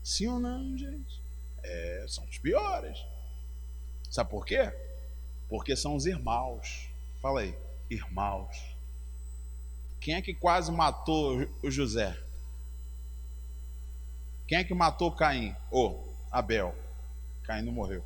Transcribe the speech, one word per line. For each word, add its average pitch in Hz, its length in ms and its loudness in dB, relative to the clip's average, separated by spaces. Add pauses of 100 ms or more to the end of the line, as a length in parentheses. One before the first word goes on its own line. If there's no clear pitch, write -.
Sim - 220 2
ou 247 120 2
não, 262 380 -2
gente? 277 440 -6 (420)
É, 87 440 -4
são - 180 -6
os - 120 -8
piores. 311 640 2 (1120)
Sabe - 180 0
por 104 160 -4
quê? 247 260 2 (800)
Porque 110 260 0
são 147 220 2
os 135 80 0
irmãos. 123 840 0 (340)
Fala 135 180 2
aí, 92 140 0 (340)
irmãos. 98 640 -2 (1400)
Quem 151 160 0
é 190 80 2
que 185 120 -4
quase 175 360 6
matou 151 760 4 (160)
o 143 80 2
José? 113 460 4 (2250)
Quem 160 120 6
é 185 60 6
que 180 100 0
matou 170 360 6
Caim? 131 440 4 (160)
Ô, 117 260 6 (340)
Abel. 104 440 4 (720)
Caim 110 180 0
não 117 100 0
morreu. 98 340 0